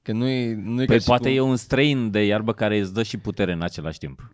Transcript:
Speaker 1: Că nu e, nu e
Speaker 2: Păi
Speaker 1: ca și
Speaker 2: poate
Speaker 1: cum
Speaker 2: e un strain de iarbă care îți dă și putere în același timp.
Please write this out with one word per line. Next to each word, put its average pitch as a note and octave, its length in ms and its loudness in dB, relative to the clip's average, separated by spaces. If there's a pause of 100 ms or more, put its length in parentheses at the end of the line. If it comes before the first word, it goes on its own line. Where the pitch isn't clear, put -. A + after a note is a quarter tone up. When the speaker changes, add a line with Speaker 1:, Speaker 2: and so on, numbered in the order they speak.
Speaker 1:
Că - 120 -8
nu A#2+ 140 0
e, B2 260 -2
nu A2 280 -4
e C3+ 40 0
Speaker 2:
Păi A#2+ 100 4
Speaker 1:
ca A2+ 60 6
și - 60 -4
Speaker 2:
poate B2 200 2
Speaker 1:
cum C3 100 2
Speaker 2:
e C3 40 4
un C3 140 2
strain C3 560 2
de G#2 140 2
iarbă G#2+ 280 0
care G#2+ 260 0
îți F#2+ 140 -2
dă A2+ 100 0
și A2 140 -6
putere F#2+ 340 -2
în E2 100 -4
același D#2+ 360 -6
timp. - 360 -14